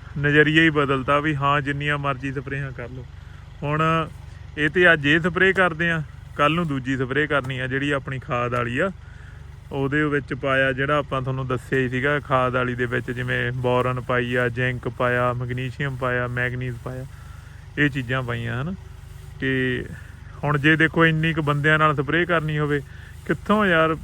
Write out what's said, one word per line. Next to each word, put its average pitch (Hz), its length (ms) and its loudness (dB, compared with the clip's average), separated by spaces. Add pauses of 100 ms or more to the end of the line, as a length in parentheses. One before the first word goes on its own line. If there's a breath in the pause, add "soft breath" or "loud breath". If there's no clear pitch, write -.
(180 loud breath)
ਨਜ਼ਰੀਆ 151 440 6
ਹੀ 165 80 6
ਬਦਲਤਾ 143 500 2
ਵੀ 151 160 0
ਹਾਂ, 143 240 2
ਜਿੰਨੀਆਂ 143 380 -2
ਮਰਜ਼ੀ 139 340 -4
ਸਪਰੇਹਾਂ 135 400 -6
ਕਰ 123 160 -12
ਲਓ। 123 160 -12 (580 loud breath)
ਹੁਣ 160 460 2 (500 loud breath)
ਇਹ 151 120 2
ਤੇ 180 220 8
ਅੱਜ 151 140 4
ਇਹ 160 140 6
ਸਪਰੇਅ 180 320 4
ਕਰਦੇ 170 380 2
ਆ, 160 120 0 (340)
ਕੱਲ੍ਹ 147 180 4
ਨੂੰ 175 120 0
ਦੂਜੀ 135 300 -2
ਸਪਰੇਅ 135 300 0
ਕਰਨੀ 135 320 -2
ਆ 127 80 -4
ਜਿਹੜੀ 135 240 -2
ਆਪਣੀ 135 280 -2
ਖਾਦ 120 360 -2
ਵਾਲੀ 120 240 -2
ਆ। 190 120 0 (840 loud breath)
ਉਹਦੇ 139 320 0
ਵਿੱਚ 143 300 -2
ਪਾਇਆ 135 380 2
ਜਿਹੜਾ 139 260 0
ਆਪਾਂ 143 240 -2
ਤੁਹਾਨੂੰ 131 240 -4
ਦੱਸਿਆ 127 320 -2
ਹੀ 131 100 2
ਸੀਗਾ, 135 320 0
ਖਾਦ 127 340 0
ਵਾਲੀ 123 200 0
ਦੇ 123 120 -2
ਵਿੱਚ 123 240 -4
ਜਿਵੇਂ 123 420 -2
ਬੋਰਨ 123 480 0
ਪਾਈ 123 340 0
ਆ, 123 140 2
ਜ਼ਿੰਕ 123 400 -2
ਪਾਇਆ, 123 440 0
ਮੈਗਨੀਸ਼ੀਅਮ 123 640 -4
ਪਾਇਆ, 123 320 -2
ਮੈਗਨੀਜ਼ 123 560 -4
ਪਾਇਆ, 127 220 -8 (720 loud breath)
ਇਹ 147 120 4
ਚੀਜ਼ਾਂ 131 320 -2
ਪਾਈਆਂ 117 400 -4
ਹਨ। 180 120 -6 (680)
ਕਿ 131 440 0 (600 loud breath)
ਹੁਣ 147 140 2
ਜੇ 156 180 6
ਦੇਖੋ 160 300 4
ਇੰਨੀ 160 280 2
ਕੁ 160 80 0
ਬੰਦਿਆਂ 147 360 4
ਨਾਲ 151 160 6
ਸਪਰੇਅ 147 320 0
ਕਰਨੀ 156 320 0
ਹੋਵੇ, 147 220 0 (460 loud breath)
ਕਿੱਥੋਂ 202 400 2
ਯਾਰ, 160 360 4